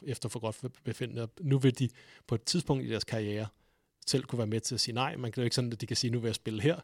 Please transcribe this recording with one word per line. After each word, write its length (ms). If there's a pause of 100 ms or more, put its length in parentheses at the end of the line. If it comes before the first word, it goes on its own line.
efter 240
for 100
godt 180 (260)
befindende. 440 (140)
Nu 180
vil 200
de 100 (380)
på 80
et 80
tidspunkt 420
i 40
deres 140
karriere 440 (600)
selv 160
kunne 140
være 100
med 120
til 160
at 60
sige 140
nej. 200
Man 160
kan 100
jo 20
ikke 120
sådan, 160
at 100
de 40
kan 100
sige, 160
"Nu 80
vil 80
jeg 80
spille 260
her." 220